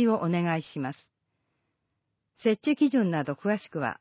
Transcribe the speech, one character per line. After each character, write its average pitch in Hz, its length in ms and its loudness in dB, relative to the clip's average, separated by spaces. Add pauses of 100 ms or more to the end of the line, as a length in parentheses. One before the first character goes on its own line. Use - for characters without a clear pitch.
置 233 40 6
を 220 100 4
お 170 120 -2
願 175 280 0
い 160 40 -4
し - 160 -12
ま 139 160 -6
す。 - 60 -20 (1400)
設 220 300 0
置 285 60 0
基 294 120 4
準 214 220 2
な 151 140 -2
ど 143 80 -4
詳 160 240 -2
し - 120 -10
く 165 100 -8
は 117 220 -4